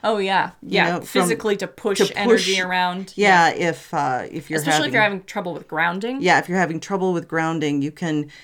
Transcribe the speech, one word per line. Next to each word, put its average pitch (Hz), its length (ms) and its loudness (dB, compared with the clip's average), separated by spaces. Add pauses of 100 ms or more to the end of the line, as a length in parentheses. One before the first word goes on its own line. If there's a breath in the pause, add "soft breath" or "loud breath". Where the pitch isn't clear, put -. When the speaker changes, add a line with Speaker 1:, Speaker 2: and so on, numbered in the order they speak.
Speaker 1:
Oh, 214 140 0
yeah. 190 320 0 (100)
Speaker 2:
You - 100 -14
Speaker 1:
Yeah. 170 200 2
Speaker 2:
know, 180 100 -2
from - 200 0
Speaker 1:
Physically 185 360 0
to 190 100 -6
push 202 300 -4
Speaker 2:
to 202 80 4
push, - 100 -2
Speaker 1:
energy 190 460 2
around. 180 560 -2
Speaker 2:
Yeah, 180 320 6
Speaker 1:
Yeah. 170 200 0
Speaker 2:
if, - 240 -6
uh, 135 380 0
if - 180 -10
you're 156 100 -2
Speaker 1:
Especially 156 160 0
if 214 80 2
Speaker 2:
having 285 100 -2
Speaker 1:
you're 226 100 4
having 202 200 -2
trouble 180 300 -8
with - 140 -12
grounding. 190 540 -2
Speaker 2:
Yeah, 175 180 4
if - 80 -2
you're 180 100 -2
having 165 220 0
trouble 185 320 -2
with 165 160 -4
grounding, 160 540 -2
you 147 100 -4
can 151 380 -4 (140 loud breath)